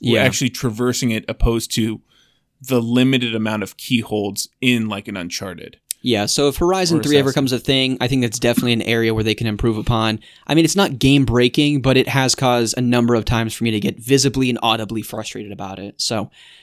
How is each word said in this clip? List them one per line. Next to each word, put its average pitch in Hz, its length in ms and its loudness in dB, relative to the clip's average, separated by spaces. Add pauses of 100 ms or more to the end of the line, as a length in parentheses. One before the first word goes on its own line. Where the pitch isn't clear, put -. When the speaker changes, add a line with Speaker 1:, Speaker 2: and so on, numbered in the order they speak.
Speaker 1:
Yeah. - 200 2
Speaker 2:
actually 127 300 0
traversing 123 600 -2
it, 110 160 -6
opposed 117 480 0
to 110 260 -2 (600)
the 127 200 -2
limited 123 540 0
amount 107 280 -4
of - 120 -12
keyholds 107 720 -4 (140)
in, 120 260 0
like, 104 200 -8
an 101 100 -10
Uncharted. 90 600 -12 (260)
Speaker 1:
Yeah, 110 220 0
so 143 220 0
if 135 100 -2
Horizon 175 420 0
Speaker 2:
Or - 40 -2
Speaker 1:
three 147 140 4
ever 139 120 4
Speaker 2:
Assassin. 139 120 0
Speaker 1:
comes 131 100 0
a 123 80 -2
thing, 131 420 0
I 123 60 -2
think 127 160 0
that's 117 160 -4
definitely 120 340 0
an 113 80 0
area 113 320 0
where 110 100 0
they 107 120 2
can 117 100 -4
improve 107 320 0
upon. 110 420 0 (280)
I 143 80 0
mean, 165 100 6
it's 156 100 0
not 190 220 4
game-breaking, 135 840 4
but 131 120 4
it 127 120 4
has 131 260 0
caused 120 420 2
a 123 60 -2
number 120 320 4
of 113 100 2
times 113 300 0
for - 120 -6
me 117 40 2
to 107 100 0
get 101 200 -4
visibly 131 500 2
and 120 140 -2
audibly 110 400 -2
frustrated 107 480 -10
about 98 260 -10
it. 98 240 -12
So, 110 300 -4 (320)